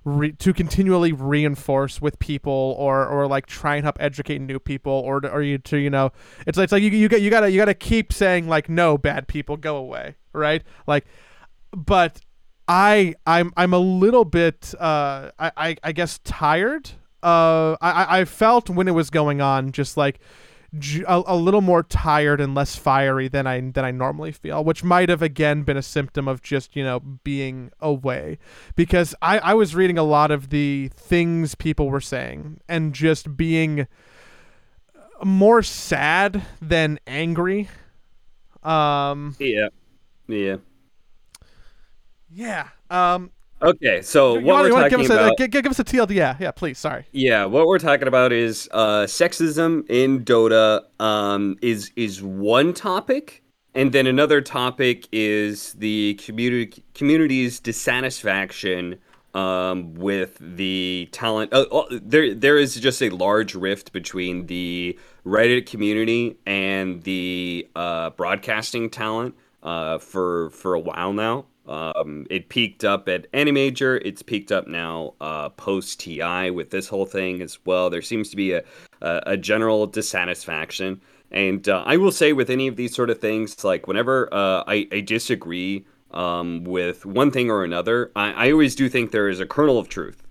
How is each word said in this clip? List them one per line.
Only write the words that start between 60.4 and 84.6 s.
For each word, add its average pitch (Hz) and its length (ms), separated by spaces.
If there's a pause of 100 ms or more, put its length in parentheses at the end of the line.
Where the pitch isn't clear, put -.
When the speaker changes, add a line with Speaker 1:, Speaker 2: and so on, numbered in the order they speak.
Speaker 2:
the 90 720
talent. 110 400
Uh, 131 80 (100)
uh, 147 180
there, 120 460
there 139 220
is 139 180
just 127 260
a 113 100
large 98 440
rift 95 380
between 90 540
the 87 520 (260)
Reddit 117 420
community 113 680 (100)
and 95 580
the, 90 640 (120)
uh, 82 320
broadcasting 110 800
talent, 113 460 (260)
uh, 80 380
for, 87 500
for - 240
a 85 80
while 85 320
now. 113 320 (200)
Um, 76 640
it 92 200
peaked 113 340
up 101 240
at 90 240
Animajor. 139 720
It's 101 180
peaked 104 300
up 95 160
now, 82 540
uh, 76 260
post - 500
T 78 240
I 90 280
with 87 220
this 95 180
whole 98 160
thing 92 360
as - 220
well. 90 260
There 85 120
seems 107 300
to - 40
be 95 160
a, 85 140 (360)
a, 85 260
a 98 100
general 107 500
dissatisfaction. 92 1120 (320)
And, 98 380
uh, 95 160
I 135 100
will 185 160
say 156 220
with 127 160
any 131 180
of 123 80
these 120 180
sort 120 160
of 110 100
things, 110 440
like, 95 240
whenever, 120 460
uh, 95 340